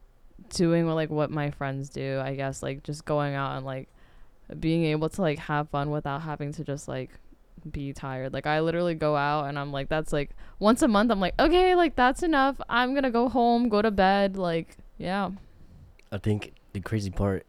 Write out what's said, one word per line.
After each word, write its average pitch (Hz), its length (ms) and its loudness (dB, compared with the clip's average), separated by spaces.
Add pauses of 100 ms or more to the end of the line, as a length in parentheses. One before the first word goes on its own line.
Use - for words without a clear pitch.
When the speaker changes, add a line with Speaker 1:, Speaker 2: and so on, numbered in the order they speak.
(500)
Speaker 1:
doing 170 360 2
what, 160 100 0
like, 160 140 -2
what 151 220 -2
my 147 200 -2
friends 139 380 -6
do, 135 340 -6
I 135 120 -6
guess, 135 280 -6
like, 135 200 -8
just 151 220 -8
going 147 300 -2
out 139 220 -4
and, 135 80 -10
like, 131 220 -10 (720)
being 165 260 2
able 156 240 0
to, 202 120 -6
like, 156 180 0
have 151 300 -2
fun 147 220 -2
without 147 320 -4
having 151 300 -6
to 156 100 -10
just, 139 240 -8
like, 131 240 -8 (580)
be 139 240 -8
tired. 131 400 -8
Like, 135 140 -4
I 151 120 2
literally 165 360 0
go 151 200 0
out 147 300 0
and 143 120 -6
I'm 143 140 -6
like, 139 160 -6
that's, 156 240 -2
like, 143 200 -2 (280)
once 214 220 6
a 320 60 6
month, 220 240 4
I'm 196 80 2
like, 185 200 0
"Okay, 359 360 6
like, 339 200 4
that's 262 280 2
enough. 277 320 4 (120)
I'm 247 280 0
gonna 269 160 2
go 240 180 2
home, 240 400 2
go 208 120 4
to 226 100 2
bed." 196 440 4
Like, 170 420 -2 (200)
yeah. 190 320 -2 (840)
Speaker 2:
I 104 60 -6
think 104 360 -2 (200)
the 104 80 -6
crazy 101 300 -4
part 98 380 0